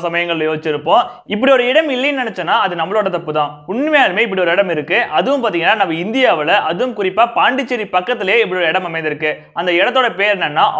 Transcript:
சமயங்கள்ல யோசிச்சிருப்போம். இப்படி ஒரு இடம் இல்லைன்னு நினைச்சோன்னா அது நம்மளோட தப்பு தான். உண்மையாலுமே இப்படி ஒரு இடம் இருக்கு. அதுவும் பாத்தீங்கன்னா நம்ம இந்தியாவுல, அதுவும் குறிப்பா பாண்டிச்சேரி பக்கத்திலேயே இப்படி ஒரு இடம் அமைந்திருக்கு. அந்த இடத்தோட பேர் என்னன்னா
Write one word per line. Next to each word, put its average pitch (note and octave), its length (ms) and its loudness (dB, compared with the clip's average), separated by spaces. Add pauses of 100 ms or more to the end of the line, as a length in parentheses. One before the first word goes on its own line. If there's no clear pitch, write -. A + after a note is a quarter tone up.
சமயங்கள்ல E3+ 440 -2
யோசிச்சிருப்போம். D#3 580 0 (280)
இப்படி A#3+ 200 2
ஒரு B3 160 4
இடம் D#4 240 2
இல்லைன்னு C4+ 280 -2
நினைச்சோன்னா F#3+ 420 -2
அது F3+ 160 -2
நம்மளோட G3 340 0
தப்பு D3+ 240 -4
தான். D3 120 0 (220)
உண்மையாலுமே A#3+ 540 2
இப்படி F#3+ 180 -2
ஒரு E3 100 2
இடம் F#3 200 2
இருக்கு. D3+ 240 -2 (200)
அதுவும் B3+ 260 0
பாத்தீங்கன்னா F3 360 0
நம்ம E3+ 220 -2
இந்தியாவுல, G3+ 560 2 (120)
அதுவும் A3+ 280 -4
குறிப்பா F#3+ 260 2 (140)
பாண்டிச்சேரி A#3+ 560 0
பக்கத்திலேயே G3+ 500 0
இப்படி F#3 160 -2
ஒரு E3+ 100 0
இடம் F#3 200 0
அமைந்திருக்கு. D#3 420 -4 (280)
அந்த F3+ 200 0
இடத்தோட A#3+ 300 2 (100)
பேர் G#3 160 2
என்னன்னா E3 300 0 (140)